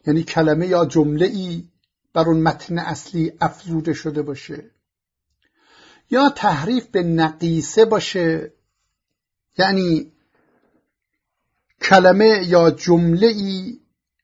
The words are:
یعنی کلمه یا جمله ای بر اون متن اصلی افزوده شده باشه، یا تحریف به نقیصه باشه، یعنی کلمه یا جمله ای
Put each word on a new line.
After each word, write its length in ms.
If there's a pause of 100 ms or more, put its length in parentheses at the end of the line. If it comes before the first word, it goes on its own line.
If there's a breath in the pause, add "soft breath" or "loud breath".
یعنی 160
کلمه 440
یا 180
جمله 400
ای 420 (460)
بر 100
اون 180
متن 380
اصلی 640
افزوده 520
شده 280
باشه، 500 (1400 soft breath)
یا 200
تحریف 580
به 160
نقیصه 800
باشه، 680 (1040)
یعنی 540 (1700)
کلمه 640
یا 260
جمله 560
ای 520 (440)